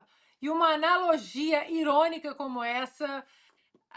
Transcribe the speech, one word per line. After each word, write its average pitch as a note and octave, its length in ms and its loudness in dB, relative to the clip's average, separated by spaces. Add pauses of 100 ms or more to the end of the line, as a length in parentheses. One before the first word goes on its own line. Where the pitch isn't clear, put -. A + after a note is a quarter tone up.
(420)
e C#4 80 -4
uma E4 240 4
analogia D#4 960 0
irônica D#4+ 680 0
como B3+ 280 -6
essa, C4 600 -6 (720)